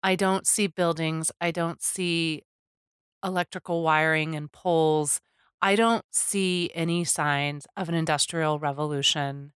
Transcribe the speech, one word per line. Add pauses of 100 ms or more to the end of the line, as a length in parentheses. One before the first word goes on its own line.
I
don't
see
buildings. (100)
I
don't
see (800)
electrical
wiring
and
poles. (420)
I
don't
see
any
signs
of
an
industrial
revolution